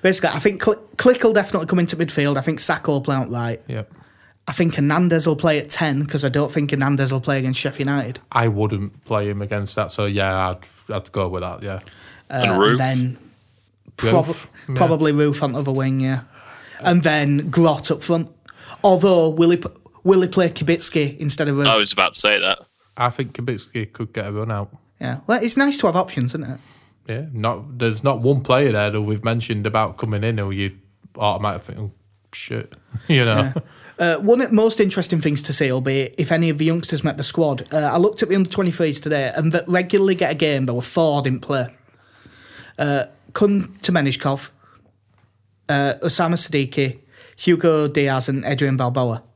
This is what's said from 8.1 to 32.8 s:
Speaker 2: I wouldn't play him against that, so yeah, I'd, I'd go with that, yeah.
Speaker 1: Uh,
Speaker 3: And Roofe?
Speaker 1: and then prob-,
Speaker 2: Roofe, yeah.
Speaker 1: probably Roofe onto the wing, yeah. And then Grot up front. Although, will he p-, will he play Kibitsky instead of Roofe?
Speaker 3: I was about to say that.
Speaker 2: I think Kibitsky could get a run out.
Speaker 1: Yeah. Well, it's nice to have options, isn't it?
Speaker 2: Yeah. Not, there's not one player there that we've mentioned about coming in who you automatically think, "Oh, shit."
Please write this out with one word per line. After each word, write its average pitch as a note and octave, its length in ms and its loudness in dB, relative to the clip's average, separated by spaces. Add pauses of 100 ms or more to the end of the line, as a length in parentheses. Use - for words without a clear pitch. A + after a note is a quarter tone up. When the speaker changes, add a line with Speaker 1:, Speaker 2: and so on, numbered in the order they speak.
Speaker 2:
I A#2 160 2
wouldn't G#2 580 -2
play G#2 240 -2
him G2+ 120 -6
against G2+ 340 -6
that, G#2 160 -2
so G#2 140 -2
yeah, F#2+ 440 0 (400)
I'd, F#2+ 40 -8
I'd F#2 180 -8
go F#2+ 160 -2
with F2+ 140 -6
that, F2+ 200 -10
yeah. G2 180 -8 (500)
Speaker 1:
Uh, - 40 -10 (120)
Speaker 3:
And G2 60 0
Roofe? G2 180 4
Speaker 1:
and B2 100 2
then B2+ 380 0 (800)
prob-, D#3+ 300 4
Speaker 2:
Roofe, - 180 -8 (240)
yeah. C3+ 60 -4
Speaker 1:
probably D3+ 360 2
Roofe D3 320 0
onto C3+ 180 -4
the C#3 120 -4
wing, C3 260 -2
yeah. C3 220 -2 (580)
And F3 240 2
then D3 460 2
Grot D#3+ 420 2
up D3+ 100 -2
front. E3 300 -2 (520)
Although, F3+ 460 6
will E3 220 4
he F3 60 4
p-, F3 120 -8 (340)
will F#3 180 6
he F3+ 60 2
play F3+ 220 2
Kibitsky D#3 720 0
instead D3+ 280 0
of C#3+ 80 0
Roofe? C#3+ 120 2
Speaker 3:
I A2+ 80 6
was G#2 160 2
about F#2 220 2
to - 60 2
say G#2 200 4
that. F#2 200 0 (380)
Speaker 2:
I B2 140 0
think B2+ 220 -8
Kibitsky A#2 580 -8
could A2 220 -10
get G#2+ 120 -6
a G#2 60 -8
run G#2+ 180 -4
out. G2+ 260 -6 (240)
Speaker 1:
Yeah. B2 280 -8
Well, A#3 160 2
it's A#3 140 0
nice C#4 220 2
to - 80 0
have E3+ 80 0
options, B2+ 360 -2
isn't - 140 -8
it? - 140 -10 (480)
Speaker 2:
Yeah. B2 240 -8
Not, A#2 460 -6
there's A2+ 260 -2
not C3+ 180 0
one C3 200 2
player C3 300 2
there G#2 180 2
that G#2+ 120 -2
we've G#2 220 -2
mentioned A2+ 440 -4
about G#2+ 300 -2
coming G#2+ 260 -4
in A2+ 160 -2
who G2 120 -4
you G2 260 -4 (400)
automatically G#2 580 -4
think, A2+ 40 -14
"Oh, G2+ 120 -10 (420)
shit." - 400 -10 (180)